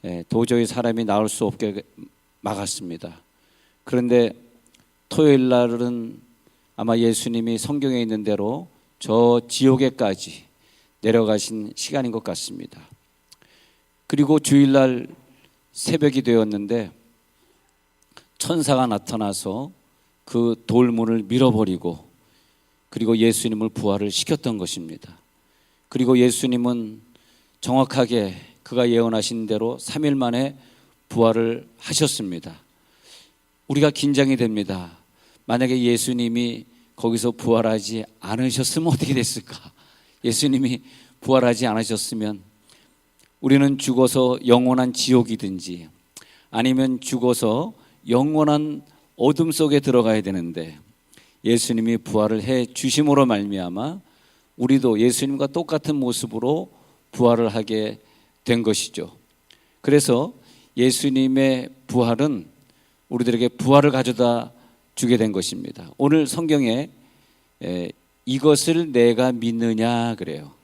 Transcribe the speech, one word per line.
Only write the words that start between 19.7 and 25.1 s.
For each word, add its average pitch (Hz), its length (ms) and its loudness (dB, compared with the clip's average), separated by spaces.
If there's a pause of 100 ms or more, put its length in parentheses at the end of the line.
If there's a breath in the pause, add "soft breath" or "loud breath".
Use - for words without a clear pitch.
그 117 420 0
돌문을 113 560 2
밀어버리고 104 800 0 (840)
그리고 117 260 0
예수님을 110 540 0
부활을 101 420 -2
시켰던 131 460 -4
것입니다. 87 600 -12 (680)